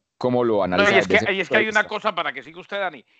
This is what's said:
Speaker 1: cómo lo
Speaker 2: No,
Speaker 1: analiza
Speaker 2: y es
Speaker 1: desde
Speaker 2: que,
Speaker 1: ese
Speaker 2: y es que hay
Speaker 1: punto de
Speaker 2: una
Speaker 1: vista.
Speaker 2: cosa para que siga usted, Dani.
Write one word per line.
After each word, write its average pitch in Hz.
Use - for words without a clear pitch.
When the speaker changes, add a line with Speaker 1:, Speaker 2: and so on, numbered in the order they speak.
Speaker 1:
cómo 123
lo 110
Speaker 2:
No, 98
Speaker 1:
analiza 98
Speaker 2:
y -
es 92
Speaker 1:
desde 208
Speaker 2:
que, 214
Speaker 1:
ese 143
Speaker 2:
y 190
es 175
que 220
hay 214
Speaker 1:
punto 220
de 214
Speaker 2:
una -
Speaker 1:
vista. 208
Speaker 2:
cosa 208
para 160
que 131
siga 160
usted, 202
Dani. 165